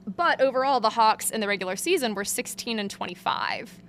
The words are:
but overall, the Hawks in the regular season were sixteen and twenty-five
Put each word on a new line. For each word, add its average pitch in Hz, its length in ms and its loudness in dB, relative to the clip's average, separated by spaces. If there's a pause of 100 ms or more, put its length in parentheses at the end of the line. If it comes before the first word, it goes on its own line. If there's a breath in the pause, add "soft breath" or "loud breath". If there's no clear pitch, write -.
but 311 340 0
overall, 262 400 4
the 214 100 4
Hawks 220 400 2
in 233 100 -2
the 202 80 0
regular 190 260 -2
season 262 400 0
were 196 100 -2
sixteen - 540 -4
and 202 120 -4
twenty-five - 1000 -4